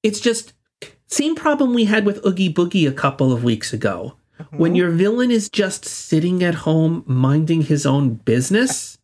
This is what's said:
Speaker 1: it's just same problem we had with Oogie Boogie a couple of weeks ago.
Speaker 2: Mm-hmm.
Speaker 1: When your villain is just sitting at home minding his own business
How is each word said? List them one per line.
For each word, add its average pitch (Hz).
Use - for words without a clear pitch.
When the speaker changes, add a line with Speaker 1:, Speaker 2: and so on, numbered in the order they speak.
Speaker 1:
it's 214
just 226
same 311
problem 285
we 233
had 214
with 202
Oogie 185
Boogie 175
a 131
couple 135
of 120
weeks 117
ago. 107
Speaker 2:
Mm-hmm. 151
Speaker 1:
When 170
your 180
villain 220
is 220
just 196
sitting 175
at 175
home 160
minding 151
his 147
own 135
business 160